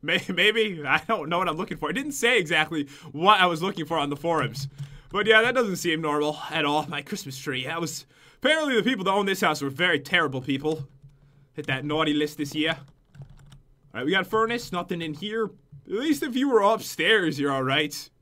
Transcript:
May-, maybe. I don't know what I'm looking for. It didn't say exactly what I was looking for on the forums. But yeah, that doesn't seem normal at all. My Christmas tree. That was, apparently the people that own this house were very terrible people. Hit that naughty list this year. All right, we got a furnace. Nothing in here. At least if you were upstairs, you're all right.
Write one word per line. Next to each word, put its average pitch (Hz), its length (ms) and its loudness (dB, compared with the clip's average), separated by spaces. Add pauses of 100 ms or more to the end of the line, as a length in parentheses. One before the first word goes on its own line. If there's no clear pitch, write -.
May-, 170 220 0 (100)
maybe. 202 520 2
I 143 220 4
don't 170 220 -2
know 170 100 0
what 180 100 0
I'm 156 80 -4
looking 175 200 -6
for. 151 120 -6
It 156 40 -4
didn't 277 200 -6
say 240 260 2
exactly 156 480 0 (240)
what 185 280 6
I 185 60 8
was 170 160 2
looking 180 240 -4
for 165 120 -2
on 143 120 0
the 143 60 -4
forums. 147 520 -2 (420)
But 202 180 0
yeah, 220 140 8
that 247 140 2
doesn't 214 220 0
seem 165 240 -2
normal 151 380 0 (100)
at 156 160 -2
all. 151 220 0
My 143 140 -8
Christmas 143 360 -12
tree. 127 280 -6
That 165 140 -6
was, - 260 -8 (320)
apparently 302 380 2
the 208 80 4
people 226 220 0
that 190 60 2
own 202 140 2
this 196 160 -2
house 151 200 2
were 139 80 -4
very 160 300 0
terrible 151 420 -2
people. 139 460 -4 (640)
Hit - 140 -12
that 131 180 -4
naughty 151 280 0
list 151 240 -2
this 143 180 -6
year. 156 160 0
All - 540 -14 (680)
right, 123 120 -6
we 151 60 0
got 185 120 2
a - 20 -4
furnace. 226 460 -2
Nothing 175 300 -6
in 160 120 -6
here. 208 380 -6 (340)
At - 80 -10
least 277 300 0
if 254 120 -4
you 269 140 2
were 226 120 6
upstairs, 196 760 2
you're 143 120 0
all 135 120 -2
right. 147 460 -2 (120)